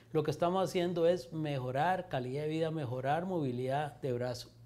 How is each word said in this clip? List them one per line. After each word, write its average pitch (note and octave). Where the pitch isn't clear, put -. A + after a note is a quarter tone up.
Lo D#3
que D#3
estamos F3
haciendo F3
es F3
mejorar D3+
calidad C3
de D3+
vida, D#3+
mejorar C#3+
movilidad C#3
de B2+
brazo. A#2+